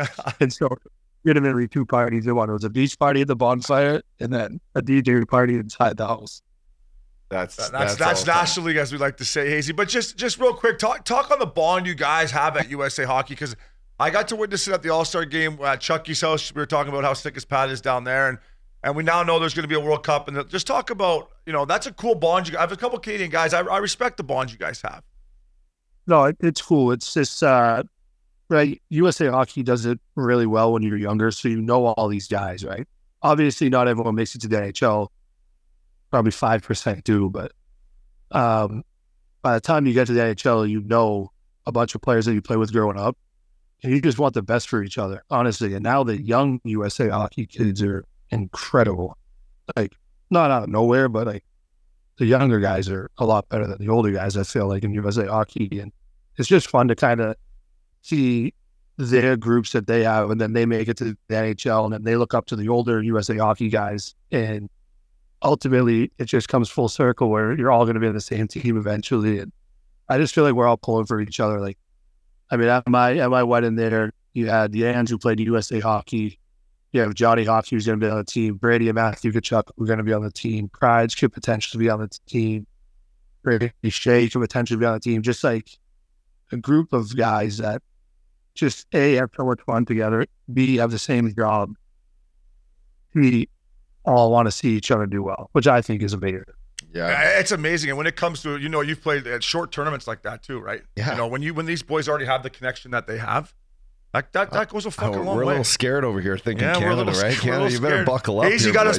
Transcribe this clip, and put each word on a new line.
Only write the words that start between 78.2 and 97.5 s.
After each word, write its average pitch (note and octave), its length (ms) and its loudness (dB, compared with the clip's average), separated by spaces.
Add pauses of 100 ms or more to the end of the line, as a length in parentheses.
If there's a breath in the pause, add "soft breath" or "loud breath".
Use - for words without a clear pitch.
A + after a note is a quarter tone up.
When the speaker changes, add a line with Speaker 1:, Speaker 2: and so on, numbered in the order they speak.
Speaker 1:
team. A2 320 -2
Brady A#2 340 2
and A2 60 0
Matthew A2+ 360 0
Tkachuk, A2 320 0 (140)
who A2+ 60 -4
are A2 40 -2
gonna A2 160 0
be A2 100 0
on G#2+ 100 0
the G#2 80 -6
team. A2 380 -6
Prides A#2 460 2
could - 180 2
potentially A2+ 520 -4
be A2+ 40 4
on G#2+ 120 0
the G#2+ 80 -8 (180)
team. A2 400 -4 (760)
Brady A#2 280 0 (180)
Shea A#2+ 400 2
could B2 120 -2
potentially A#2+ 380 -2
be A#2+ 60 2
on A2+ 80 2
the A2 60 -4
team. A2+ 220 -2
Just, A#2 220 -2
like, A#2 260 0 (800)
a B2+ 60 -6
group D3+ 340 2
of A#2 240 -2
guys G#2+ 440 0
that A2 220 -4 (720)
just, - 400 -2
A, C#3+ 200 4
have B2+ 240 2
so C3+ 80 -2
much B2 160 -2
fun A#2 240 0
together, A2 400 0 (260)
B, C3 240 2
have A#2 160 2
the A2 80 -4
same A#2+ 340 0
job, G#2+ 400 0 (1400)
C, B2+ 360 4 (540)
all A#2 280 6
wanna A#2 200 4
see A2+ 240 0
each G#2+ 160 -2
other G#2+ 140 2
do G2 180 -4
well, - 300 -8
which C#3 140 4
I B2 140 6
think G#2+ 200 -4
is G2+ 120 -2
amazing. F#2+ 300 -4 (500)
Speaker 2:
Yeah. E2+ 160 -4
Speaker 3:
Yeah, E3 300 2
it's F#3+ 120 0